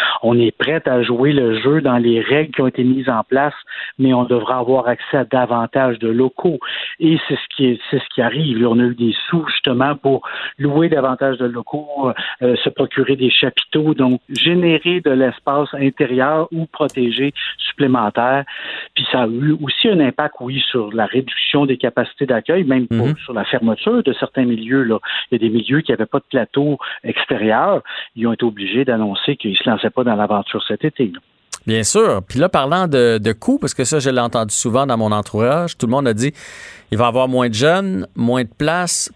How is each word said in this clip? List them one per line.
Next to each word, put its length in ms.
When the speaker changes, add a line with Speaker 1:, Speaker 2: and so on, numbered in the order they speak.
Speaker 1:
on 180
est 120
prêts 360
à 160
jouer 300
le 280
jeu 200
dans 160
les 240
règles 320
qui 80
ont 60
été 160
mises 260
en 140
place, 300
mais 140
on 100
devra 360
avoir 280
accès 300
à 80
davantage 760
de 80
locaux. 520
Et 180
c'est 80
ce 200
qui 100
est, 140
c'est 100
ce 140
qui 80
arrive. 400
Là, 80
on 100
a 40
eu 120
des 200
sous, 180
justement, 480
pour 260
louer 320
davantage 480
de 80
locaux, 680
euh, 220
se 60
procurer 460
des 140
chapiteaux, 640
donc 360
générer 720
de 100
l'espace 640
intérieur 800
ou 140
protégé 680
supplémentaire. 880
Puis 160
ça 120
a 40
eu 340
aussi 280
un 100
impact, 400
oui, 300
sur 240
la 120
réduction 600
des 120
capacités 480
d'accueil, 380
même 280
Speaker 2:
Hmm. 160
Speaker 3:
Hmm. 160
Speaker 1:
sur 100
la 120
fermeture 580
de 100
certains 320
milieux, 380
là. 160
Il 120
y 40
a 20
des 60
milieux 280
qui 100
avaient 140
pas 140
de 100
plateau 480
extérieur. 800
Ils 120
ont 60
été 120
obligés 400
d'annoncer 500
qu'ils 220
se 120
lançaient 200
pas 140
dans 120
l'aventure 520
cet 160
été, 240
là. 120
Speaker 3:
Bien 160
sûr. 440
Puis 120
là, 100
parlant 380
de, 320
de 140
coûts, 260
parce 160
que 80
ça, 160
je 100
l'ai 100
entendu 320
souvent 360
dans 100
mon 140
entourage, 640
tout 80
le 60
monde 160
a 80
dit, « 180
Il 60
va 80
y 20
avoir 200
moins 220
de 40
jeunes, 640
moins 280
de 60
place, 680